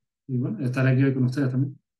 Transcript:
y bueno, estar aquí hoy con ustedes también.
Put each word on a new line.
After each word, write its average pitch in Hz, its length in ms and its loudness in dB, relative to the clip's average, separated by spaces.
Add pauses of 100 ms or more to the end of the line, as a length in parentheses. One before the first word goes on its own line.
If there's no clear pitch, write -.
(280)
y 127 100 -4
bueno, 180 260 -4
estar 131 220 0
aquí 131 180 4
hoy 135 100 2
con 131 100 0
ustedes 131 260 0
también. 127 300 -2 (200)